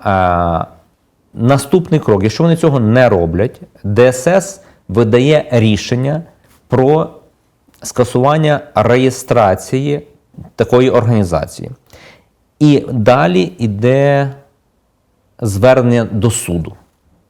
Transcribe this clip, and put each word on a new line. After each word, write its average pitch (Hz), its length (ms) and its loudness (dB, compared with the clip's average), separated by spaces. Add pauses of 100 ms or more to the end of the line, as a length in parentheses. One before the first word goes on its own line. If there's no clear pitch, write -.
Е, 87 580 0 (680)
наступний 139 680 0
крок, 98 220 0
якщо 110 220 -2
вони 165 120 2
цього 147 240 0
не 117 280 4
роблять, 90 520 -2 (240)
Д 117 280 2
С 170 280 -2
С - 200 -14 (280)
видає 120 640 2
рішення 123 720 -2 (460)
про 147 400 2 (760)
скасування 143 760 0 (140)
реєстрації 123 1300 0 (500)
такої 123 340 2
організації. 107 800 -2 (880)
І 147 320 2
далі 147 680 0
йде 135 720 0 (1080)
звернення 120 720 2
до 110 180 0
суду. 87 420 -6 (580)